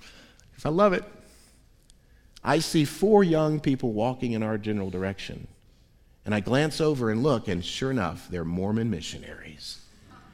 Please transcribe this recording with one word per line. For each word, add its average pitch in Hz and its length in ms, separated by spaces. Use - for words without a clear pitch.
'cause - 100
I 143 60
love 190 220
it. - 120
I 147 160
see 160 240
four 202 400
young 156 340
people 135 340
walking 120 400
in 110 120
our 110 120
general 101 320
direction. 95 600
And 104 100
I 104 60
glance 139 400
over 135 320
and 113 100
look, 135 240
and 90 180
sure - 280
enough, 95 360
they're 87 160
Mormon 104 460
missionaries. - 880